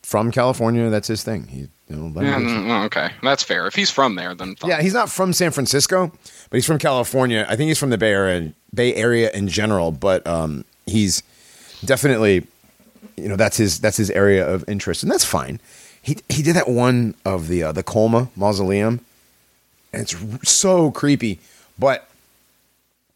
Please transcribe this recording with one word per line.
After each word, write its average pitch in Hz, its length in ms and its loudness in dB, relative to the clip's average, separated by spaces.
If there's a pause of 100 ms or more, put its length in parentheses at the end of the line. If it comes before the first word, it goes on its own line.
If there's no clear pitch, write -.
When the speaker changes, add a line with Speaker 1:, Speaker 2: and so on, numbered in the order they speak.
Speaker 1:
from 113 280 0
California. 117 580 0
That's 107 200 -2
his 110 160 -4
thing. 82 240 -8
He, 67 200 -12 (220)
you 76 60 -10
know, 78 180 -10
let 80 100 -4
him 135 220 -2
Speaker 2:
Yeah, - 20 -2
Speaker 1:
do 113 120 -2
Speaker 2:
mm, 104 260 -2
okay. 80 240 -4 (120)
That's 131 200 0
fair. 90 240 -4
If 101 80 -8
he's 196 160 0
from 131 240 0
there, 90 220 -10
then 92 180 -10
fine. - 160 -4
Speaker 1:
Yeah, 160 100 0
he's 190 140 0
not 233 160 0
from 185 220 0
San 170 180 2
Francisco, 143 600 0 (360)
but - 80 -2
he's 123 80 2
from 156 140 2
California. 127 680 0
I 110 80 0
think 147 120 0
he's 156 100 0
from 139 120 0
the 113 80 2
Bay 107 140 4
Area, 90 400 0 (200)
Bay 120 220 2
Area 117 380 2
in 101 160 -2
general. 95 420 0
But, 92 340 0
um, 80 400 -4 (220)
he's 98 380 0 (600)
definitely, 110 600 2 (680)
you 82 120 -8
know, 101 60 -4
that's 104 220 0
his, 101 240 0
that's 107 160 0
his 101 140 0
area 98 380 4
of 90 200 -2
interest, 98 340 -4
and - 80 -2
that's 381 140 2
fine. 69 340 -4 (420)
He, - 180 -6 (100)
he 127 160 -2
did 165 100 2
that 170 140 2
one 123 560 2
of 90 240 -2
the, 87 160 0
uh, 78 80 -2
the 90 100 -4
Colma 113 540 2
Mausoleum, 101 640 0 (920)
and - 100 -8
it's - 120 -8
r-, 104 300 -10
so 175 480 2
creepy. 123 480 0 (400)
But 131 280 0 (1080)